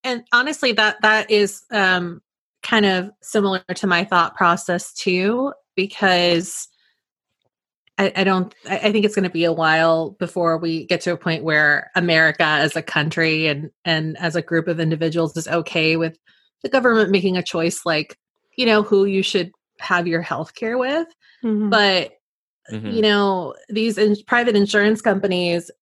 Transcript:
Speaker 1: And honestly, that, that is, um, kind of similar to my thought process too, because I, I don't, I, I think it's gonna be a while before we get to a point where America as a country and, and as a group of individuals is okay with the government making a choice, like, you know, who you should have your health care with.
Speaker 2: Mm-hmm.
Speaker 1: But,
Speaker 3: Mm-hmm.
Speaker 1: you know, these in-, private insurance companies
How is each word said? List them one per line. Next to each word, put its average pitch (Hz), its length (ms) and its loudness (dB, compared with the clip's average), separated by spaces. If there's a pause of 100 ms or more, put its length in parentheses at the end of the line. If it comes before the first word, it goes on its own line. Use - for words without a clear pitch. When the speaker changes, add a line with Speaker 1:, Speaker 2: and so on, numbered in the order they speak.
Speaker 1:
And 247 180 -4 (100)
honestly, 254 400 0
that, 214 300 0
that 214 280 4
is, 208 420 2
um, 185 480 0 (420)
kind 214 240 2
of 190 240 0 (100)
similar 196 400 -2 (140)
to 202 140 -4
my 175 160 2
thought 175 320 0
process 175 560 0
too, 208 600 -2 (240)
because 175 920 0 (1300)
I, 196 180 0
I 190 80 0
don't, 185 300 0 (140)
I, 190 100 -4
I 208 140 0
think 214 120 2
it's 208 100 0
gonna 190 160 0
be 170 140 -2
a 165 80 2
while 160 580 2
before 165 480 -2
we 165 280 -4
get 170 160 -2
to 180 100 -4
a 160 40 -4
point 160 280 -4
where 151 500 2
America 160 500 2
as 151 320 2
a 156 60 -4
country 160 640 -2
and, 147 240 -4 (140)
and 156 340 -2
as 170 180 -4
a 165 60 -2
group 165 260 -2
of 170 120 -4
individuals 160 560 -2
is 160 120 -8
okay 165 480 -2
with 165 220 -4 (440)
the - 60 -8
government 226 420 2
making 185 260 2
a 175 60 -2
choice, 170 420 -4
like, 156 320 -2 (400)
you 247 100 0
know, 220 160 4
who 202 220 2
you 190 180 0
should 180 280 -2 (300)
have 175 260 -2
your 165 160 -2
health 156 320 -8
care 233 240 -6
with. 294 300 -2 (360)
Speaker 2:
Mm-hmm. 214 260 0
Speaker 1:
But, 196 420 2 (600)
Speaker 3:
Mm-hmm. 214 200 -8
Speaker 1:
you 226 100 0
know, 202 520 0 (140)
these 220 300 -2
in-, 214 160 4 (140)
private 240 260 2
insurance 208 480 2
companies 180 680 -2 (140)